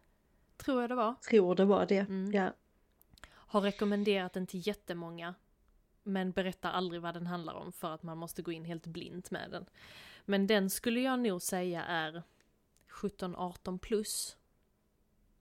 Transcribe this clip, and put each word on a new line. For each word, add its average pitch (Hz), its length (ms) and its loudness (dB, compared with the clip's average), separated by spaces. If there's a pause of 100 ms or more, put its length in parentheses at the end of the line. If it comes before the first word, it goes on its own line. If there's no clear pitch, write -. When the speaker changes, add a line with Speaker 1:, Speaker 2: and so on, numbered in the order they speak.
(580)
Speaker 1:
tror 254 240 2
jag 233 80 -2
det 247 60 -2
var. 240 200 2 (140)
Speaker 2:
Tror 185 260 8
det 190 100 8
var 185 200 6
det, 196 140 4
Speaker 1:
Mm. 190 340 -2
Speaker 2:
ja. 196 200 2 (760)
Speaker 1:
Har - 320 -2
rekommenderat 202 720 2
den 185 140 -2
till 180 200 -6
jättemånga, 170 680 -8 (680)
men 190 280 0
berättar 180 400 -2
aldrig 175 300 -2
vad 170 120 -4
den 170 140 -6
handlar 175 260 -4
om, - 180 -10
för 165 220 -6
att 160 100 -12
man 165 140 -8
måste 170 240 -8
gå 170 100 -6
in 160 140 -8
helt 165 220 -8
blint 170 440 -10
med - 200 -6
den. - 140 -8 (600)
Men 196 220 4
den 196 220 4
skulle 240 300 0
jag 254 200 2
nog 196 220 0
säga 180 440 -2
är 165 380 -2 (640)
sjutton, - 480 -6
arton 185 440 -6
plus. - 580 -4 (1040)